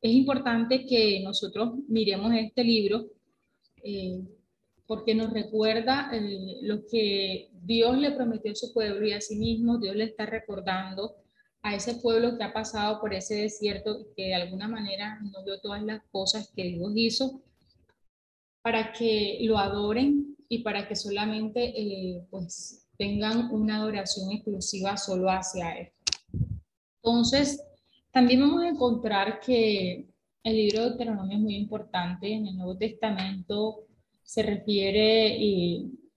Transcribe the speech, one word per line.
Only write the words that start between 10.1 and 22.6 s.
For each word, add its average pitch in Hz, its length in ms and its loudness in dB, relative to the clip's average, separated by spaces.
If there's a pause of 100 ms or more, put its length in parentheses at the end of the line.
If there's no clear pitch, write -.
recordando 190 880 -6 (480)
a 208 120 -2
ese 220 220 -4
pueblo 233 400 2
que 214 80 -4
ha 196 80 -8
pasado 214 480 -2
por 208 140 -2
ese 190 220 -4
desierto 208 640 -2
y - 160 -20
que 196 120 -8
de 185 60 -2
alguna 185 320 -4
manera 214 540 -6
no 196 240 -12
vio 196 160 -6
todas 202 220 -6
las 214 280 -6
cosas 196 460 -2
que 190 80 -4
Dios 180 320 -4
hizo, 233 460 2 (1200)
para 220 300 -2
que 214 500 0
lo 220 160 4
adoren 214 800 2 (120)
y 233 100 -2
para 202 300 -4
que 214 80 -6
solamente, 220 840 -2
eh, 185 500 -6
pues, - 580 -12 (100)